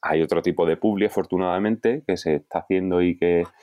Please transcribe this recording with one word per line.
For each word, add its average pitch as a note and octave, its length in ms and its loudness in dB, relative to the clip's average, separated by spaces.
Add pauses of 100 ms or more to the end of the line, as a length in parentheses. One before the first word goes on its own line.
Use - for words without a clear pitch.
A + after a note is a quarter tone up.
hay D#2+ 220 0
otro E2 180 0
tipo E2+ 260 0
de E2 100 2
publi, G#2 300 0
afortunadamente, G2+ 1000 -2
que F#2 100 -2
se D#2 200 -2
está - 240 -6
haciendo F#2 420 0
y F2 160 0
que F2 260 2 (180)